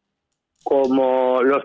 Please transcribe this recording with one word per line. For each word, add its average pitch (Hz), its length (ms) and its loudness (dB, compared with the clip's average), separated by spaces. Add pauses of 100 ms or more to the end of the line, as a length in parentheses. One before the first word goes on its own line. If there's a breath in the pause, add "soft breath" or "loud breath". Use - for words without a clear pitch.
(640)
como 127 800 0
los 139 200 0